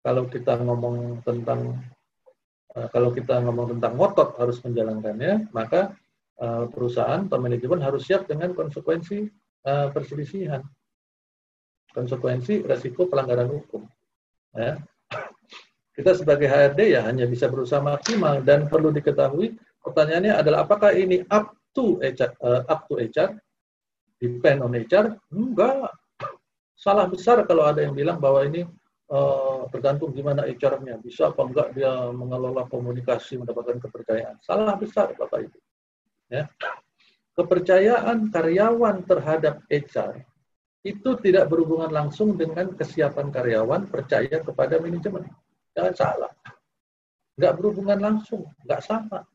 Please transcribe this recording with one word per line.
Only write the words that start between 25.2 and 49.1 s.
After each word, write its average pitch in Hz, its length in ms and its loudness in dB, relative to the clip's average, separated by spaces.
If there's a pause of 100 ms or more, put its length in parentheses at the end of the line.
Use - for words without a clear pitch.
Enggak. 240 640 0 (760)
Salah 202 340 2
besar 220 380 4
kalau 156 240 6
ada 147 160 2
yang 143 80 -4
bilang 156 240 -2
bahwa 139 240 4
ini, 160 240 -2 (480)
eh, 135 560 0
tergantung 139 480 -2
gimana 139 320 -2
H 131 160 -6
R-nya, 131 320 -2
bisa 123 320 -2
apa 131 160 0
enggak 127 320 -2
dia 131 320 0
mengelola 127 560 -4
komunikasi, 123 720 -6
mendapatkan 120 480 -6
kepercayaan. 113 560 -6
Salah 208 320 0
besar, 202 400 -2
Bapak - 320 -6
Ibu. - 140 -20 (760)
Ya. 147 160 -4 (880)
Kepercayaan 202 960 2
karyawan 190 720 2
terhadap 151 640 0
H 147 320 -2
R 98 240 -8 (560)
itu 202 400 -4
tidak 185 240 6
berhubungan 160 480 0
langsung 151 400 0
dengan 170 400 -4
kesiapan 143 560 -2
karyawan 123 560 0
percaya 147 560 -2
kepada 160 400 0
manajemen. 175 480 -6 (480)
Jangan 180 160 0
salah. - 380 -2 (1080)
Nggak 135 240 4
berhubungan 202 400 0
langsung, 214 480 -2 (160)
nggak - 160 -2
sama. 214 540 -6